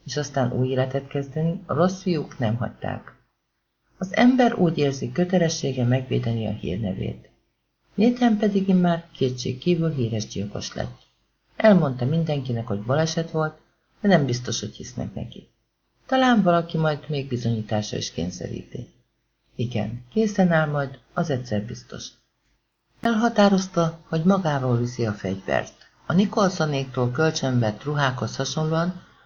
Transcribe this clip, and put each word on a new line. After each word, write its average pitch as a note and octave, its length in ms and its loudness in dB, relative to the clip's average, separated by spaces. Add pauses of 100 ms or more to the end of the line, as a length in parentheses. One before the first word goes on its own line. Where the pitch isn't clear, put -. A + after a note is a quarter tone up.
és - 120 -6
aztán C#3 340 -2
új B2+ 160 0
életet C3 400 -2
kezdeni, D#3 580 -2
a - 80 -4
rossz F#3 280 0
fiúk E3 380 -4
nem A2 160 2
hagyták. - 600 -6 (840)
Az F#3+ 180 -6
ember B3 380 6
úgy E3 240 2
érzi, C3+ 340 -2
kötelessége D#3+ 720 0
megvédeni A#2+ 640 0
a - 40 -4
hírnevét. - 800 -6 (680)
Nathan A#3+ 400 4
pedig G3 300 2
immár F3 440 2
kétség B2+ 460 -2
kívül E3 360 0
híres A2+ 340 -2
gyilkos - 460 -8
lett. - 260 -8 (560)
Elmondta D#3 500 4
mindenkinek, C#3 640 -2
hogy G2+ 140 -4
baleset D#3+ 500 -2
volt, D#3 260 -4 (440)
de G3+ 60 2
nem E3 180 6
biztos, A#2+ 340 -4
hogy - 160 -10
hisznek - 380 -10
neki. - 340 -12 (580)
Talán B3+ 380 4
valaki E3+ 340 2
majd D#3 300 0
még C#3 200 -4
bizonyításra A2+ 720 -2
is - 140 -6
kényszeríti. - 840 -8 (600)
Igen, A2 580 -6
készen G#3 380 4
áll D#3+ 160 4
majd, C#3+ 320 -4 (140)
az D#3+ 160 -2
egyszer A#2+ 340 -2
biztos. - 440 -12 (920)
Elhatározta, G3+ 960 2 (100)
hogy D#3+ 140 0
magával D3 540 2
viszi A#2+ 280 -2
a G#2+ 80 -2
fegyvert. F#2+ 600 -4 (320)
A - 80 -2
Nicholsonéktól D3+ 1000 0
kölcsönvett B2+ 720 0
ruhákhoz C#3 520 -2
hasonlóan D#3+ 640 -2 (240)